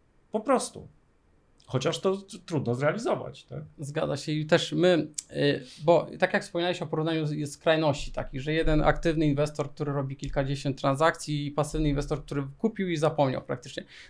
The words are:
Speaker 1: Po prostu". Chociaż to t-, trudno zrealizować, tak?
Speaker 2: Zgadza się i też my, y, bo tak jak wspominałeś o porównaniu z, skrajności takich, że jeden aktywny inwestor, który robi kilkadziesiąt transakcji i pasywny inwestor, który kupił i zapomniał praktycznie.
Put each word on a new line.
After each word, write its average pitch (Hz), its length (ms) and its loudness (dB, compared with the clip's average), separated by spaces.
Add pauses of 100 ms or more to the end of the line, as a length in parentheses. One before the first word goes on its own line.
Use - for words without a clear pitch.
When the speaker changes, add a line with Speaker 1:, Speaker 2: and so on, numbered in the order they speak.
(320)
Speaker 1:
Po 208 80 -2
prostu". 208 480 -2 (800)
Chociaż 139 340 -2
to 190 180 0
t-, 196 280 -16
trudno 131 300 -2
zrealizować, 190 680 -2
tak? 135 160 -12 (200)
Speaker 2:
Zgadza 147 380 -4
się - 140 -6
i 151 140 -2
też 160 280 4
my, 160 340 4 (240)
y, 143 320 2 (200)
bo 151 240 6 (120)
tak 180 140 2
jak 202 100 2
wspominałeś 175 380 -2
o 160 60 -6
porównaniu 160 380 0
z, 147 260 -4
skrajności 160 600 2
takich, 127 300 -6
że 151 120 -2
jeden 160 280 4
aktywny 156 440 2
inwestor, 147 460 0
który 147 220 -4
robi 135 240 -4
kilkadziesiąt 139 640 -2
transakcji 147 640 0
i 143 40 -8
pasywny 151 380 0
inwestor, 143 360 -2
który 143 180 -4 (140)
kupił 202 320 -2
i 165 80 0
zapomniał 147 440 2
praktycznie. - 420 -8 (260)